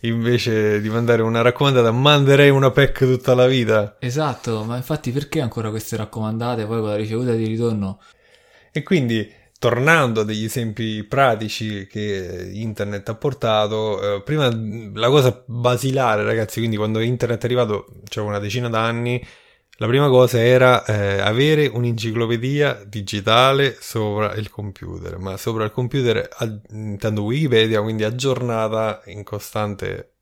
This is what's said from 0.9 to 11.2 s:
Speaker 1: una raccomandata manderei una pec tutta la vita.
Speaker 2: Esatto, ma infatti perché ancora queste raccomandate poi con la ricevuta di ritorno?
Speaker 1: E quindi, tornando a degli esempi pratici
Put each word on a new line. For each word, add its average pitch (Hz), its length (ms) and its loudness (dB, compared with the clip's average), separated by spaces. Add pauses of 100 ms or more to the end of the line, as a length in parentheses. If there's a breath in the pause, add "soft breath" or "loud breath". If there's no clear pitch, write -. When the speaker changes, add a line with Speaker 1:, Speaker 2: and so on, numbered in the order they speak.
Speaker 1:
una 113 200 0
raccomandata 123 500 4
manderei 139 580 6
una 135 220 4
pec - 280 2
tutta 127 340 2
la 127 140 6
vita. 110 520 2
Speaker 2:
Esatto, 123 640 -4
ma 117 140 -6
infatti 131 340 -6
perché 143 300 -4
ancora 110 280 -4
queste 110 280 -8
raccomandate 110 680 -4
poi 113 140 -4
con 107 100 -2
la 104 60 -2
ricevuta 110 380 -2
di 113 140 0
ritorno? 110 520 -2 (760 soft breath)
Speaker 1:
E 147 100 -6
quindi, 117 460 0 (300 soft breath)
tornando 123 640 2
a - 20 0
degli 107 220 -4
esempi 110 580 -6
pratici 107 840 -2